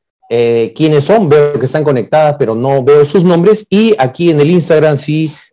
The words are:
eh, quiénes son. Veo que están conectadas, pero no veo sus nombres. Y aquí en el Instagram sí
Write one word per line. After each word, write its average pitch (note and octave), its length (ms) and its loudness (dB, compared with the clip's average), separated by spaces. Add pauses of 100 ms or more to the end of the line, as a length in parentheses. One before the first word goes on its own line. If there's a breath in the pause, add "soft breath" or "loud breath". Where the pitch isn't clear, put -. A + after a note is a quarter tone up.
(300)
eh, A#2 460 -2
quiénes D3+ 300 0
son. G3+ 220 0
Veo D3 320 2
que B2 60 -4
están D#3 180 -4
conectadas, D3 540 0
pero A#2 160 -2
no C3 300 -2
veo D3 200 4
sus E3+ 200 0
nombres. F#3 460 2
Y G#3+ 280 0
aquí C3 320 -2
en D3+ 100 0
el D3 120 2
Instagram D#3 460 0
sí D3+ 360 -6 (180 loud breath)